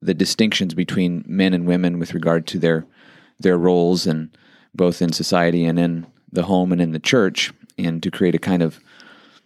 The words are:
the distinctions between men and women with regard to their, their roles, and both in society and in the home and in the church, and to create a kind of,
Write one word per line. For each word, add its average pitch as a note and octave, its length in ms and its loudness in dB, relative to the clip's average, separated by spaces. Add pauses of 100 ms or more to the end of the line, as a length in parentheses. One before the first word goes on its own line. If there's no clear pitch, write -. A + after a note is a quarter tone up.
the F2+ 120 0
distinctions F#2+ 600 0
between F2 520 -2
men F#2 280 2
and F2 120 -2
women F2 320 0
with E2+ 140 -6
regard E2 360 0
to F#2 100 -6
their, D#2+ 280 0 (520)
their F2+ 180 2
roles, F2 500 2
and D#2+ 240 -2 (440)
both F2 260 0
in E2 120 0
society E2+ 520 0
and E2 140 0
in E2+ 280 -2 (260)
the F2+ 100 0
home F#2 300 0
and F2 100 0
in D#2+ 100 0
the D#2 60 -6
church, G2 540 0 (320)
and E2 180 -4
to F2+ 80 -4
create F2 240 0
a E2 40 0
kind F2+ 240 0
of, D#2+ 160 -2 (680)